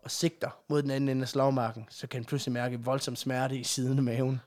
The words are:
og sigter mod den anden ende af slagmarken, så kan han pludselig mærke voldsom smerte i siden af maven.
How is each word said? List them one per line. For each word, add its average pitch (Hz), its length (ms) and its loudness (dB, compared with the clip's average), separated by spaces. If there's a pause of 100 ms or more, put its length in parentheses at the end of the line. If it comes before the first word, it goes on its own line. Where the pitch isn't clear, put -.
og - 60 -10
sigter - 380 0 (200)
mod 147 140 4
den 139 80 -2
anden 139 180 2
ende 131 140 2
af 123 60 -2
slagmarken, 123 600 2
så - 160 -10
kan 127 120 -6
han 117 60 -6
pludselig 135 280 -2
mærke 123 280 -2
voldsom 131 360 -2
smerte 131 400 0
i 120 80 -6
siden 131 340 2
af 139 60 4
maven. 127 420 0